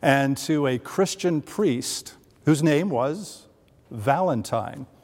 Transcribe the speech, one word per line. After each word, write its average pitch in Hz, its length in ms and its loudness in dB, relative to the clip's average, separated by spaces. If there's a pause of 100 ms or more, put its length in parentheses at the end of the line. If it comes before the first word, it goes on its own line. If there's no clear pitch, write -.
and 139 340 4
to 151 300 0
a 127 120 0
Christian 175 640 -2
priest - 720 -4 (300)
whose 147 180 4
name 160 280 2
was 147 560 -4 (440)
Valentine. 127 960 -2 (160)